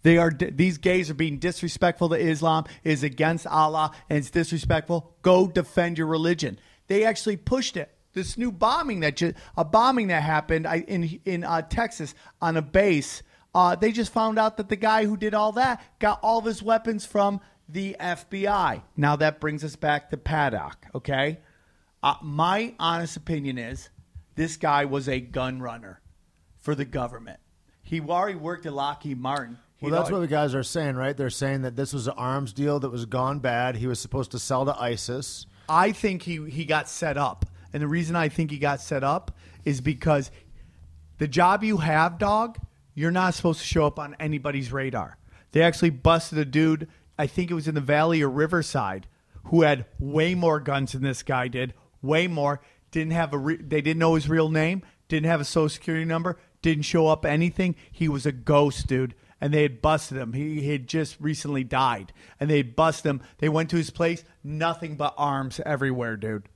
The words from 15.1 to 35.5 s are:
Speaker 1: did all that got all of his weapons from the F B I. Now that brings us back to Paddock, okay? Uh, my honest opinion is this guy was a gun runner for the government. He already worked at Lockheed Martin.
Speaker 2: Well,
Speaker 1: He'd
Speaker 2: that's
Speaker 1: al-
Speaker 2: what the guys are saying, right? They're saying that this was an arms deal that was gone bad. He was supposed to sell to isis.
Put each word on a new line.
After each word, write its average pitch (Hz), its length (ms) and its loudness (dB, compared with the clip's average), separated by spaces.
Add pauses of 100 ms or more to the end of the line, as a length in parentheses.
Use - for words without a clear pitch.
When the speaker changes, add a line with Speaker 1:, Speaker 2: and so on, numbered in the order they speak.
Speaker 1:
did 208 180 -2
all 214 180 2
that 247 300 0 (160)
got 208 240 0
all 226 160 2
of 220 60 -4
his 220 180 -4
weapons 226 420 0
from 202 360 0 (280)
the 196 300 -6
F 175 320 -6
B 196 160 -2
I. 185 380 0 (120)
Now 147 200 2
that 151 240 0
brings 151 240 -4
us 151 100 -10
back 147 360 -2
to 151 60 -6
Paddock, 123 800 -2
okay? 143 460 -2 (600)
Uh, 139 220 2
my 180 560 -2
honest 170 380 -2
opinion 143 420 -6
is 120 320 -12 (460)
this 156 200 -2
guy 143 280 2
was 139 240 -4
a 131 100 -2
gun 127 420 -6
runner 117 400 -14 (600)
for 147 160 -2
the 143 80 -4
government. 120 560 -8 (420)
He 160 180 -6
already 175 380 -2
worked 165 280 -8
at 151 60 -6
Lockheed 139 460 -4
Martin. 127 400 -6 (220)
Speaker 2:
Well, 143 100 -4
Speaker 1:
He'd 165 60 2
Speaker 2:
that's 170 140 0
Speaker 1:
al- 196 60 -2
Speaker 2:
what 180 40 -2
the 165 80 -2
guys 147 260 2
are 139 80 -2
saying, 147 320 -4
right? 131 220 -2
They're 135 120 -2
saying 135 340 -2
that 123 120 -6
this 135 180 -4
was 127 140 -4
an 135 100 -4
arms 127 360 -4
deal 143 260 0
that 131 120 -4
was 120 140 -6
gone 131 360 -2
bad. 123 340 0
He 117 140 -4
was 120 100 -2
supposed - 320 -6
to 123 80 -8
sell 131 280 0
to 135 140 -2
isis. 123 680 -6 (220)